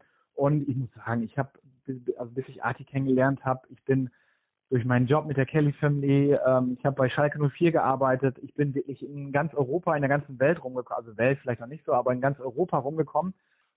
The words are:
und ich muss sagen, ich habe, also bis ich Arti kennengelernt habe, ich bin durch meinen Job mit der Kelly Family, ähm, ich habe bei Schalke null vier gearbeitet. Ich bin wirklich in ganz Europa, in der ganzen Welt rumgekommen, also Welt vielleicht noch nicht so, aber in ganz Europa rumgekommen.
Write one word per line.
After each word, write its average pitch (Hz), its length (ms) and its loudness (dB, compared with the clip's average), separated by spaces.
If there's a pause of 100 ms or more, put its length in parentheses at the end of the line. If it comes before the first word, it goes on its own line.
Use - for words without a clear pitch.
(340)
und 143 340 2
ich 127 80 -4
muss 127 180 -4
sagen, 113 300 -4
ich - 140 -8
habe, 135 140 -4 (640)
also 120 160 -10
bis 131 160 -6
ich 123 160 -12
Arti 120 180 -4
kennengelernt 135 640 2
habe, 131 240 -2
ich 127 160 -20
bin 131 240 2 (640)
durch 123 120 2
meinen 123 220 2
Job 151 220 2
mit 139 100 -2
der 131 80 2
Kelly 147 280 2
Family, 143 720 2
ähm, 127 360 2
ich - 60 -10
habe 135 100 2
bei 131 120 2
Schalke 147 300 0
null 147 140 0
vier 170 200 2
gearbeitet. 131 680 0
Ich - 140 -18
bin 147 180 0
wirklich 135 340 -8
in 139 240 -12
ganz 143 220 -2
Europa, 151 420 -2
in 147 60 -2
der 135 80 0
ganzen 139 300 -2
Welt 160 240 2
rumgekommen, 123 420 -8
also 113 120 -20
Welt 131 220 2
vielleicht 120 220 -6
noch 117 60 -12
nicht 151 180 -16
so, 156 80 0
aber 123 200 2
in 127 60 -2
ganz 139 200 0
Europa 135 400 -2
rumgekommen. 156 560 -4 (420)